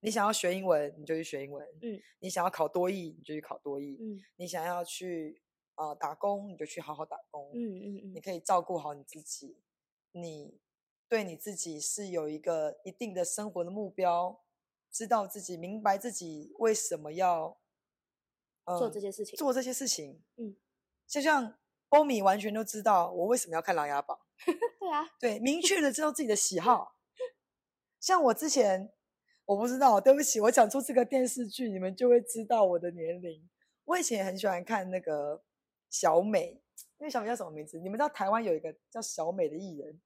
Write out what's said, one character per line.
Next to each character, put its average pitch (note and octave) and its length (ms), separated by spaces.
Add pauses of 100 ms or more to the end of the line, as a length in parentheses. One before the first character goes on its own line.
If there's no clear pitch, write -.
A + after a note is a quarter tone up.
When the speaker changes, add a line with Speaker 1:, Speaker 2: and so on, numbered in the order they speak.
Speaker 1:
你 G#3+ 100
想 G#3 160
要 G#3+ 60
学 F#3 220
英 F#3+ 100
文， D3+ 340
你 D3+ 60
就 D#3+ 100
去 D#3+ 100
学 C#3 200
英 C#3 60
文。 C#3+ 160 (160)
Speaker 2:
嗯。 G#3+ 180 (200)
Speaker 1:
你 F#3 80
想 F3+ 160
要 F#3 60
考 D#3 180
多 F3+ 220
益， F3 260
你 D3+ 60
就 D3+ 120
去 D3+ 60
考 C#3+ 180
多 C#3 220
益。 C#3+ 200
Speaker 2:
嗯。 G#3+ 200 (160)
Speaker 1:
你 F3+ 100
想 E3+ 180
要 F3 200
去， E3+ 580 (340)
呃， D3+ 180
打 D3+ 200
工， G3+ 340
你 F3+ 80
就 D3+ 100
去 - 140
好 D3+ 140
好 D3+ 100
打 - 120 (140)
工。 C#3+ 240
Speaker 2:
嗯， A#3+ 40
嗯， G#3 260 (200)
嗯。 F#3+ 100
Speaker 1:
你 - 60
可 G3 120
以 F3 60
照 F3 220
顾 F3 180
好 D3 160
你 C#3+ 100
自 - 180
己， - 340 (560)
你 D#3+ 480 (480)
对 A3 160
你 F3 100
自 G3+ 200
己 D#3+ 260
是 G3+ 280
有 E3 200
一 D3+ 100
个 D#3 460
一 F#3 80
定 G#3+ 220
的 F3+ 100
生 G#3 260
活 F3+ 140
的 F3 60
目 G3+ 180
标， F3+ 560 (460)
知 - 160
道 G#3 200
自 G3+ 140
己， F3+ 160
明 F#3 260
白 G3+ 140
自 A3 160
己 D#3 460
为 A3+ 160
什 F3+ 240
么 D3+ 140
要、 E3+ 460 (1040)
呃， F3+ 140
Speaker 2:
做 A#3 120
这 G3+ 100
些 G3 100
事 G#3 140
情。 - 120
Speaker 1:
做 C#4+ 160
这 C4 100
些 B3 100
事 B3+ 160
情。 D3 340 (140)
Speaker 2:
嗯。 G#3+ 200 (500)
Speaker 1:
就 D4 160
像 C4+ 360 (320)
欧 D4 140
米 B3+ 160
完 G3 180
全 G#3 140
都 A3 100
知 G#3+ 200
道 F#3 280
我 F3+ 160
为 A#3+ 100
什 - 120
么 E3 60
要 D#3+ 80
看 F#3+ 160
《琅 D3 100
琊 C#3+ 140
榜》。 - 160 (280)
Speaker 2:
<laughs> F4 320
对 F#4+ 120
啊。 D#4 180 (100)
Speaker 1:
对， G#3+ 200
明 C#4 240
确 F#4 180
地 D4 100
知 D4+ 120
道 D4+ 100
自 - 100
己 B3 60
的 G#3 80
喜 F#3 240
好。 G#3 360 (200)
Speaker 2:
<laughs> B4+ 200 (640)
Speaker 1:
像 F#4 240
我 A#3 100
之 D4+ 160
前， G3+ 420 (540)
我 G3+ 100
不 A3 100
知 B3+ 120
道， B3+ 200
对 C4 140
不 C#4+ 100
起， A#3 180
我 G#3+ 100
讲 A3+ 180
出 C4+ 120
这 C#4 120
个 B3 120
电 B3+ 220
视 A#3+ 220
剧， A#3 220
你 F#3+ 80
们 F#3 180
就 B3 140
会 A#3+ 100
知 A3+ 240
道 A3 200
我 F3 140
的 F3 120
年 E3+ 320
龄。 E3 260 (360)
我 F4 140
以 F4 40
前 A#3 160
也 F#3+ 60
很 F#3 120
喜 F#3+ 100
欢 F3+ 160
看 F#3+ 280
那 F#3 100
个 D3 420 (460)
小 E3+ 320
美， G3+ 420 (360)
那 D4 80
个 D4+ 40
小 A#3+ 120
美 G3+ 40
叫 A#3 80
什 A3 80
么 E3+ 80
名 D3+ 160
字？ D#3 140
你 F3+ 80
们 G3 60
知 A3 40
道 D4 120
台 G3 180
湾 A3+ 160
有 F3+ 100
一 D#3 60
个 D#3 160 (140)
叫 A3+ 100
小 E3+ 320
美 F#3 160
的 D3 80
艺 F3 220
人 D#3 280